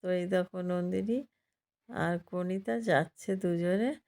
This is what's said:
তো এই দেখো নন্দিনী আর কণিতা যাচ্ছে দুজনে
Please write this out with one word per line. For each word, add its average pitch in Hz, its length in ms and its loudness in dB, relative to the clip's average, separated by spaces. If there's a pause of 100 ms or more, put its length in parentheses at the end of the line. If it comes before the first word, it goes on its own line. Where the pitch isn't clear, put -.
তো - 60 -6
এই 180 180 2
দেখো 185 340 0
নন্দিনী 185 580 0 (680)
আর 170 260 -2 (100)
কণিতা 185 540 -4
যাচ্ছে 180 560 0
দুজনে 185 560 0 (160)